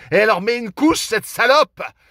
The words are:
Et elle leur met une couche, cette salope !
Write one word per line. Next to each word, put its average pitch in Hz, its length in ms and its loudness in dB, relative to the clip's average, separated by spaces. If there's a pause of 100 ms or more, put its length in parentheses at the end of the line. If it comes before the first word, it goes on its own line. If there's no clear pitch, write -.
(100)
Et 160 60 2
elle 214 120 4
leur 185 120 0
met 233 160 -2
une 233 140 -8
couche, 311 300 0
cette - 260 -6
salope ! 262 560 0 (280)